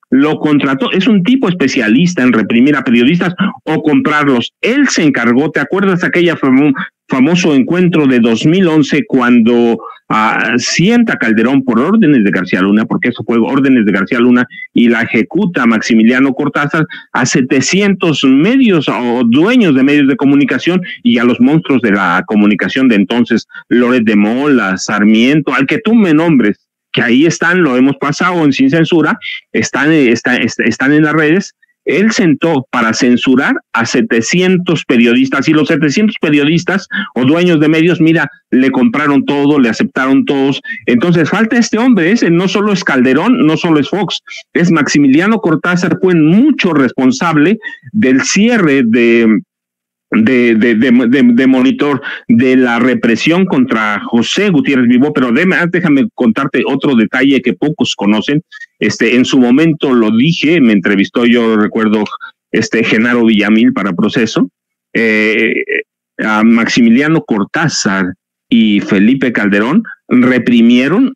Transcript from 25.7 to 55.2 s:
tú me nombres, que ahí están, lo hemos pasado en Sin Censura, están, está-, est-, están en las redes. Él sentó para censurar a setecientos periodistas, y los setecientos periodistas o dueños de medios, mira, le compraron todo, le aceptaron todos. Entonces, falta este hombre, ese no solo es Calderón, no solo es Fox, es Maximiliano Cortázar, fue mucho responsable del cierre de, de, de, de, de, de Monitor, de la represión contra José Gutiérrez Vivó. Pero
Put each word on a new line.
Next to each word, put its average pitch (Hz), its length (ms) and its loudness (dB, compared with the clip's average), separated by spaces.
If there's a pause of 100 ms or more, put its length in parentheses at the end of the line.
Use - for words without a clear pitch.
tú 220 160 -2
me 190 220 4
nombres, 143 500 0 (260)
que 123 120 -2
ahí 123 240 2
están, 170 340 0
lo 131 160 0
hemos 135 200 2
pasado 170 460 -2
en 143 80 2
Sin 131 200 0
Censura, 165 480 0 (320)
están, 135 400 -2
está-, 123 460 0
est-, - 240 -6
están 127 300 -2
en 151 120 2
las 151 100 -2
redes. 160 400 -2 (320)
Él 196 260 0
sentó 165 600 0
para 113 240 -2
censurar 131 580 0 (200)
a 117 120 -2
setecientos 170 1000 -2
periodistas, 131 640 0
y 160 60 2
los 151 140 2
setecientos 160 520 0
periodistas 160 680 -2 (260)
o 127 120 -2
dueños 165 340 2
de 151 100 2
medios, 170 320 2
mira, 160 260 2 (220)
le 131 220 2
compraron 135 520 0
todo, 143 360 0
le 120 100 2
aceptaron 131 560 -2
todos. 139 360 -2 (260)
Entonces, 165 420 0
falta 220 300 0
este 220 180 0
hombre, 208 340 2
ese 233 200 0
no 175 160 0
solo 202 260 -2
es 180 100 -4
Calderón, 139 600 0
no 156 100 2
solo 156 240 0
es 139 80 -2
Fox, 180 360 -6 (300)
es 170 180 0
Maximiliano 156 720 2
Cortázar, 175 600 -2
fue 185 140 2
mucho 185 580 2
responsable 147 840 0 (320)
del 131 320 0
cierre 190 600 0
de, 117 440 2 (840)
de, 120 440 2
de, 117 180 2
de, 120 180 0
de, 123 320 2
de 120 240 2
Monitor, 131 540 0 (260)
de 127 280 2
la 123 240 0
represión 120 680 0
contra 113 580 -2
José 117 460 -2
Gutiérrez 135 380 0
Vivó. 127 260 2
Pero 127 180 -2